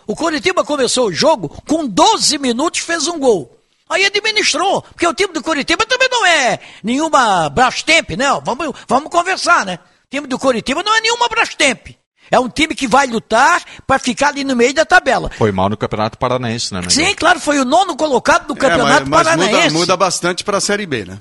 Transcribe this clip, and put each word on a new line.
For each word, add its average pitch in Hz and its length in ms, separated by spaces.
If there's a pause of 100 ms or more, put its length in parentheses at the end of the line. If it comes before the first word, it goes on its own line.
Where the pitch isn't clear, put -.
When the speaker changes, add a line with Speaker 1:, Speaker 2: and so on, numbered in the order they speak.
Speaker 1:
o 208 80
Coritiba 311 480
começou 254 460
o 165 40
jogo, 220 360 (180)
com 311 180
doze 302 520
minutos 277 420
fez 330 280
um 339 120
gol. 220 380 (320)
Aí 359 160
administrou, 392 760
porque - 240
o 339 80
time 381 200
do 294 100
Coritiba 320 420
também 508 240
não 480 160
é 277 340 (220)
nenhuma 240 680
Brastemp, 254 640
né? 233 160 (160)
Vamos, 254 300 (140)
vamos 277 240
conversar, 339 540
né? 180 140 (260)
O - 40
time 285 180
do 254 120
Coritiba 254 420
não 427 140
é 440 60
nenhuma 480 260
Brastemp. 339 640 (440)
É 214 60
um 254 80
time 302 260
que 269 140
vai 269 200
lutar 247 540 (240)
pra 269 140
ficar 269 300
ali 277 160
no 269 100
meio 240 180
da 311 120
tabela. 262 520
Speaker 2:
Foi 110 140
mal 92 160
no 104 80
Campeonato 107 420
Paranaense, 123 560
né, - 60
Miguel? - 140
Speaker 1:
Sim, 349 200
claro, 330 280
foi 294 180
o 262 60
nono 311 320
colocado 311 500
do 294 60
Speaker 3:
É, - 20
Speaker 1:
Campeonato 170 460
Speaker 3:
mas, 269 80
mas 330 180
Speaker 1:
Paranaense. 285 400
Speaker 3:
muda, 156 120
muda 180 180
bastante 175 440
pra 196 200
Série 202 240
B, 123 180
né? 92 180